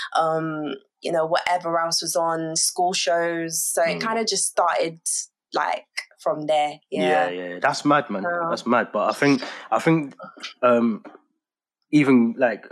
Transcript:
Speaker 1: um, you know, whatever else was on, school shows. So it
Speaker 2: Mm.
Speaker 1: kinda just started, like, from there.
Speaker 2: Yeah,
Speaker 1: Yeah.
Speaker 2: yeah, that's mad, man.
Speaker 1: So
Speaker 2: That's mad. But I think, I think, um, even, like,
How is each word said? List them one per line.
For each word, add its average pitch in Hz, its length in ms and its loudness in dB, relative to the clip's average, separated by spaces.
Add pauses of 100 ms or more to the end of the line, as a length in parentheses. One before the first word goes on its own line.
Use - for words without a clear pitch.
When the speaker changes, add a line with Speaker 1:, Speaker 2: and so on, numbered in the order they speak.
(140)
Speaker 1:
um, 160 600 0 (260)
you - 100 -6
know, 160 160 0
whatever 170 540 -2
else 165 220 -2
was 165 120 -6
on, 165 420 -2
school 180 360 -2
shows. 170 720 -2
So - 180 -2
it 165 140 0
Speaker 2:
Mm. - 100 -8
Speaker 1:
kinda 226 180 -2
just 196 220 -2
started, 165 540 0 (540)
like, - 320 -4 (340)
from 151 260 -4
there. 151 320 0 (120)
Speaker 2:
Yeah, 156 380 2
Speaker 1:
Yeah. - 20 -
Speaker 2:
yeah, 90 280 -8
that's 143 260 0
mad, 147 260 4
man. 101 120 -4
Speaker 1:
So 175 280 -2
Speaker 2:
That's - 160 -4
mad. 117 260 2
But 101 180 0
I - 40 -2
think, 143 280 4 (300)
I 110 80 2
think, 160 340 2 (480)
um, 117 400 4 (920)
even, 131 440 6
like, 117 360 0